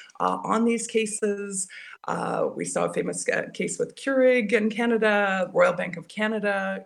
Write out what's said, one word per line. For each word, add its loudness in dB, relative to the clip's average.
uh, 2
on 2
these 2
cases. -2
Uh, 0
we -6
saw 0
a -2
famous, -2
uh, 0
case -6
with -4
Keurig 4
in 4
Canada. 2
Royal 4
Bank -4
of -14
Canada -2